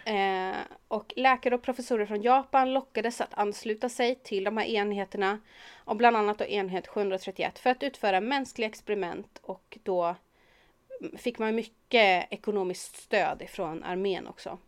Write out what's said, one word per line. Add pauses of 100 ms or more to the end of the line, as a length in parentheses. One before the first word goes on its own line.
Eh, (280)
och
läkare
och
professorer
från
Japan
lockades
att
ansluta
sig
till
de
här
enheterna, (360)
och
bland
annat
då
enhet
sjuhundratrettioett,
för
att
utföra
mänskliga
experiment,
och
då (1000)
fick
man
mycket
ekonomiskt
stöd
ifrån
armén
också.